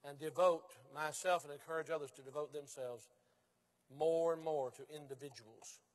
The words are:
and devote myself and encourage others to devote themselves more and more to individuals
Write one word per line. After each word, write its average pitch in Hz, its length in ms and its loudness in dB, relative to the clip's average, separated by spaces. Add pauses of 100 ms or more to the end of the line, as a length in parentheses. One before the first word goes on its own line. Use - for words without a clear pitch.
and 143 120 -10
devote 160 560 4 (200)
myself 156 500 2
and 147 80 -12
encourage 156 380 -4
others 147 220 -2
to 139 100 -20
devote 135 320 -4
themselves 127 540 -8 (800)
more 165 440 4
and 160 80 -2
more 147 300 0
to 135 180 -14
individuals 135 920 -12 (140)